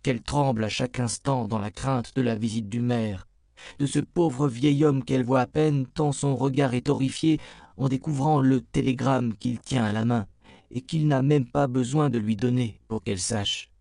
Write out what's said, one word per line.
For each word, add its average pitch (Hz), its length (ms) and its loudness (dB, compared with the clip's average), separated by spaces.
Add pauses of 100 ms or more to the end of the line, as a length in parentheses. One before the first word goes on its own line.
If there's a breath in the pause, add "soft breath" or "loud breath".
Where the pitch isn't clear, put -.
qu'elle 123 180 0
tremble 135 440 0
à 104 40 -4
chaque 127 300 -4
instant 123 480 -2
dans 107 120 -2
la 104 120 -6
crainte 131 440 -4
de 135 60 0
la 117 140 0
visite 110 320 -4
du 117 140 -4
maire, 113 460 -2 (520 loud breath)
de 143 60 2
ce 139 140 0
pauvre 147 500 0
vieil 139 340 2
homme 139 220 2
qu'elle 131 180 0
voit 127 180 2
à 123 60 0
peine 147 380 0
tant 151 260 -2
son 139 240 0
regard 135 380 0
est 123 160 -2
horrifié 139 500 2 (380 loud breath)
en 139 100 0
découvrant 143 540 0
le 131 200 4
télégramme 123 760 0
qu'il 120 240 -4
tient 123 260 -2
à 104 80 0
la 110 100 -2
main 117 240 0 (420 loud breath)
et 127 120 -8
qu'il 156 260 0
n'a 139 140 2
même 139 280 2
pas 143 180 0
besoin 131 420 0
de 120 80 -2
lui 110 180 0
donner 123 540 -2
pour 110 140 -6
qu'elle 104 160 -4
sache. - 600 -4